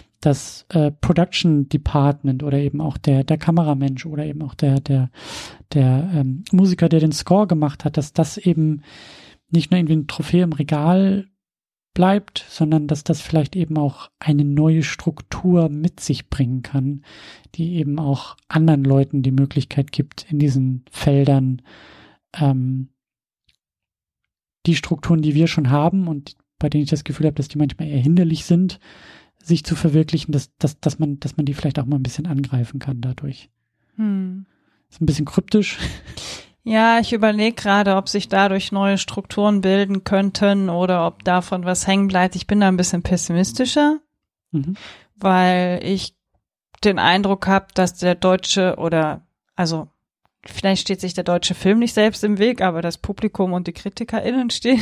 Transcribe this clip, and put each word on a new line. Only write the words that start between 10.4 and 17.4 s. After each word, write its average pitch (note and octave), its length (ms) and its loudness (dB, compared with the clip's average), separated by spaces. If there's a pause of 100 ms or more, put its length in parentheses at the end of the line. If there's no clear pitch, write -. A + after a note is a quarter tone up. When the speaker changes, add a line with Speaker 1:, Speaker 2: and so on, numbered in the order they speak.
Speaker 1:
im E3+ 100 0
Regal F3+ 760 0 (680)
bleibt, G3 560 0
sondern D#3 380 0
dass D3+ 160 -2
das D#3+ 180 -2
vielleicht D#3+ 360 -2
eben D#3+ 200 -2
auch C#3+ 340 -4 (100)
eine D3 240 2
neue D3+ 400 2
Struktur - 840 0
mit D3+ 300 -4
sich - 320 -6
bringen B2+ 320 -2
kann, C#3 400 -4 (540)